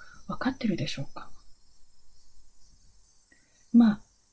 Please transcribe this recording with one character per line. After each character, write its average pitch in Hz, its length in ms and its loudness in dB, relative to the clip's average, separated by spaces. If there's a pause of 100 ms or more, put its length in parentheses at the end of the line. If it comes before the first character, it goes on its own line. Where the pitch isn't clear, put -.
(260)
分 - 120 -4
か 254 120 0
っ 262 80 -4
て 226 100 -2
る 185 80 2
で 139 100 -2
し - 120 -6
ょ 135 120 -4
う - 40 -8
か？ - 160 -12 (2500)
ま 233 200 10
あ、 - 80 -2 (320)